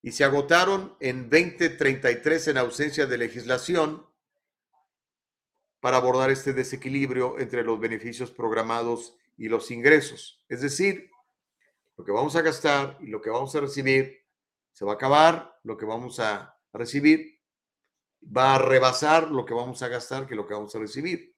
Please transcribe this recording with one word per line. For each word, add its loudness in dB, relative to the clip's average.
Y -12
se 2
agotaron 2
en -6
veinte 2
treinta 0
y -2
tres 0
en 0
ausencia -2
de -2
legislación -2
para 2
abordar 4
este -2
desequilibrio -4
entre -4
los -2
beneficios -8
programados -4
y -10
los -2
ingresos. 2
Es -10
decir, -2
lo -20
que -4
vamos -2
a 2
gastar 0
y -16
lo -10
que -6
vamos -4
a 0
recibir -2
se -12
va -2
a 0
acabar, 4
lo -10
que -10
vamos -8
a -4
recibir 2
va 4
a 4
rebasar 4
lo -4
que -8
vamos -6
a -6
gastar -8
que -12
lo -6
que -6
vamos -10
a -8
recibir. -8